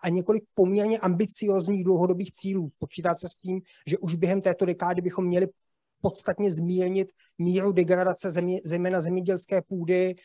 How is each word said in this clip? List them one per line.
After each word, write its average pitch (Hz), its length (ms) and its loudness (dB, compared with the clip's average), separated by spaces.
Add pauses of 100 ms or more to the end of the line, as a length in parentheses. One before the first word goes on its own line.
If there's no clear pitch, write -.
a 175 60 0
několik 185 340 2 (100)
poměrně 208 460 4
ambiciózních 190 840 0
dlouhodobých 180 480 2
cílů. 190 480 -4
Počítá 170 360 -2
se 175 140 -10
s - 80 -14
tím, 185 240 -6 (260)
že 156 100 0
už 170 180 -2
během 180 260 0
této 185 240 0
dekády 175 360 -2
bychom 180 240 -2
měli 180 220 2 (540)
podstatně 196 500 -2
zmírnit 180 600 -2 (260)
míru 185 340 0
degradace 180 600 2
země, 175 340 -2
zejména 175 360 0
zemědělské 180 600 -2
půdy. 185 640 0